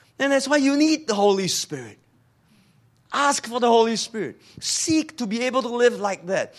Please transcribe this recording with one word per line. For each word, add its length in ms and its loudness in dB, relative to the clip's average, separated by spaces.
And 140 0
that's 140 2
why 120 2
you 180 4
need 320 2
the 60 -2
Holy 340 2
Spirit. 500 -8
Ask 360 0
for 120 -6
the 100 2
Holy 280 4
Spirit. 420 -8
Seek 560 -2
to 100 -6
be 180 -4
able 180 0
to 60 -6
live 300 2
like 280 -6
that. 320 -2